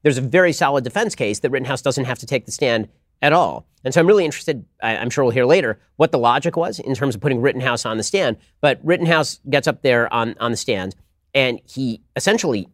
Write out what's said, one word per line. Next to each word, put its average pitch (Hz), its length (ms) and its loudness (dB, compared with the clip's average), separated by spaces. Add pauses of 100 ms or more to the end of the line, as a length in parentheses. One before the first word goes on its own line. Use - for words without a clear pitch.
there's 139 160 2
a - 20 -4
very 165 320 2
solid 139 320 0
defense 208 300 -2
case 107 240 -2
that 139 100 -2
Rittenhouse 131 320 -4
doesn't 135 240 -2
have 127 140 -6
to 120 80 -16
take 131 180 -4
the - 80 -16
stand 117 360 -2 (340)
at 147 100 4
all. 123 320 2 (180)
And 131 120 -4
so 170 60 4
I'm 165 60 4
really 196 200 4
interested, 143 400 -6 (160)
I, 110 160 -2
I'm 123 100 -4
sure 131 160 0
we'll 117 80 2
hear 123 140 2
later, 139 340 2 (160)
what 131 160 2
the 139 60 2
logic 131 400 2
was 175 200 -4
in 139 160 -6
terms 131 200 -2
of 101 80 -10
putting 131 180 0
Rittenhouse 127 460 0
on 110 100 -4
the 107 60 -2
stand. 147 340 -2 (240)
But 143 220 2
Rittenhouse 165 680 0
gets 139 180 0
up 143 140 -2
there 120 320 2
on, 117 260 -2
on 117 120 -2
the 113 80 -2
stand, 98 360 -4 (380)
and 127 320 0
he 127 380 -6 (120)
essentially 143 600 -2